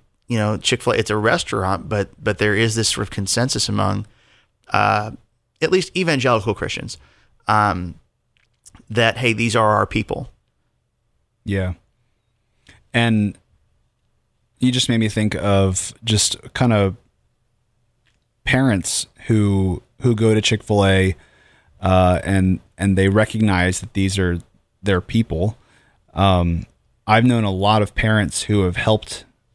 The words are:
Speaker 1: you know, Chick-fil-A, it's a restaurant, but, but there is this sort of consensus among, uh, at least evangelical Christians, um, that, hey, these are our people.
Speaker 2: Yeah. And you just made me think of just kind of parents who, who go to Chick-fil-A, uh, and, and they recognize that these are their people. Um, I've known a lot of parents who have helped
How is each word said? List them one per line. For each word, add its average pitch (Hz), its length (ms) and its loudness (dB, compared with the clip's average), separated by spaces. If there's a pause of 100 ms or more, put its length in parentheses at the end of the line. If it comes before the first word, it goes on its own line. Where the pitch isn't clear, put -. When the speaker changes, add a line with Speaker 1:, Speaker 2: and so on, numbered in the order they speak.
(280)
Speaker 1:
you 117 100 -2
know, 107 180 0
Chick-fil-A, - 400 -2
it's 110 140 -2
a 107 60 0
restaurant, 107 720 -2
but, 101 200 -2 (140)
but 104 160 -2
there 104 180 2
is 113 180 0
this 110 140 0
sort 110 180 -4
of - 40 -12
consensus 110 580 -4
among, 101 380 -2 (640)
uh, 104 380 0 (520)
at 185 80 0
least 185 260 0
evangelical 123 580 0
Christians, - 440 -8 (480)
um, 95 480 0 (960)
that, 113 280 0
hey, 120 140 0
these 110 220 -2
are 107 220 4
our 101 100 2
people. - 440 -6 (1120)
Speaker 2:
Yeah. 95 300 -4 (1200)
And 110 420 2 (1200)
you 127 140 2
just 127 160 -2
made 117 100 2
me 110 100 2
think 107 280 -2
of 98 560 0 (100)
just 110 340 0 (180)
kind 120 180 2
of 101 240 2 (1500)
parents 127 640 0 (200)
who, 98 560 0 (200)
who 123 120 2
go 110 200 2
to 107 60 2
Chick-fil-A, 98 760 2 (640)
uh, 92 440 4
and, 92 360 2 (180)
and 95 180 0
they 95 120 4
recognize 98 720 0
that - 140 -12
these 98 240 0
are 87 200 0 (440)
their 95 180 0
people. 107 580 -2 (560)
Um, 87 520 2 (400)
I've 113 180 4
known 117 200 2
a 98 60 -2
lot 101 320 2
of 98 120 -4
parents 107 500 0
who 104 180 0
have 90 140 -2
helped - 480 -2 (300)